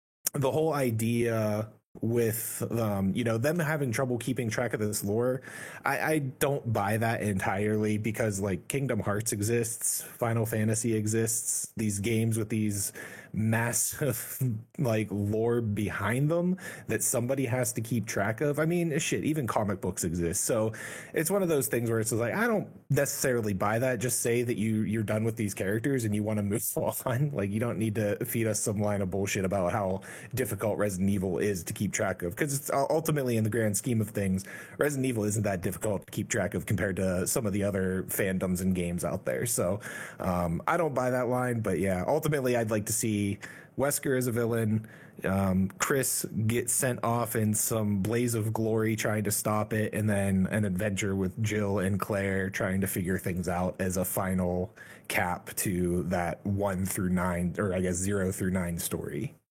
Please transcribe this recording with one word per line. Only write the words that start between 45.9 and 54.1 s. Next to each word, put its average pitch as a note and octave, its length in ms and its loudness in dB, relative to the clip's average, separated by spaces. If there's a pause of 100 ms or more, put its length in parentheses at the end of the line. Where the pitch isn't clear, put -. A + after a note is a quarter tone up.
get A#2+ 220 0
sent B2 340 0
off A#2 320 0
in G#2+ 180 2
some G#2 480 0
blaze A#2 320 2
of A2 200 0
glory A2 420 2
trying G#2+ 300 0
to G2+ 60 0
stop G#2+ 420 0
it, G#2+ 200 0
and G#2+ 160 0
then G2 420 4
an G#2+ 120 2
adventure G2 520 0
with F#2+ 280 -2
Jill G#2 360 0
and F#2+ 200 2
Claire G2 500 0
trying F#2+ 320 0
to F#2+ 60 2
figure F#2 300 0
things F2 320 -2
out F2+ 300 0
as F#2 180 0
a F#2 80 2
final F#2 680 0 (360)